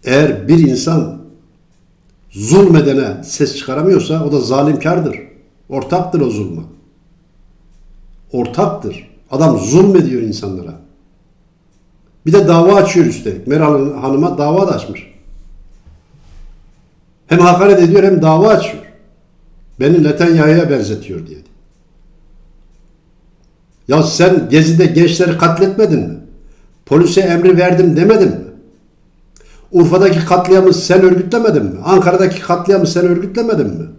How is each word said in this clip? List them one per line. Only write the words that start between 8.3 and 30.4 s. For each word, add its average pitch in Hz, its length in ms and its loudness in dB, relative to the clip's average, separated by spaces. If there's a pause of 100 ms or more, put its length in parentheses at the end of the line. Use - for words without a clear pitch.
Ortaktır. - 840 -8 (140)
Adam 139 260 0
zulmediyor 135 640 0
insanlara. 95 580 -10 (1500)
Bir 160 80 0
de - 140 4
dava 170 280 4
açıyor 180 300 2
üstelik. 107 420 -8
Meral 143 460 0
Hanım'a 143 440 -2
dava 160 300 0
da 170 40 -2
açmış. - 420 -12 (2250)
Hem 170 120 0
hakaret 180 400 4
ediyor 180 240 4
hem 190 180 2
dava 160 260 2
açıyor. - 360 0 (960)
"Beni 160 240 2
Netanyahu'ya 160 680 2
benzetiyor," 101 580 -6
diye. 76 120 -20 (2500)
Ya 156 160 2
sen 165 460 0
Gezi'de 160 360 4
gençleri 165 520 0
katletmedin 165 640 0
mi? - 180 -10 (680)
"Polise 175 360 2
emri 175 360 2
verdim," 175 380 2
demedin 190 340 2
mi? - 200 -10 (1200)
Urfa'daki 175 540 2
katliamı 180 480 2